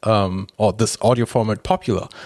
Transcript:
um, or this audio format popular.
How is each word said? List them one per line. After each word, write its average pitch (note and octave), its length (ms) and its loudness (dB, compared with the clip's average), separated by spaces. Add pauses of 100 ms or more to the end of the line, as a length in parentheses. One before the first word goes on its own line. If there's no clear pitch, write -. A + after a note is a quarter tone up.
um, G2 380 0 (100)
or G#2+ 160 2
this G#2+ 300 -2
audio A#2 240 2
format G#2+ 380 -2
popular. B2+ 440 -2 (180)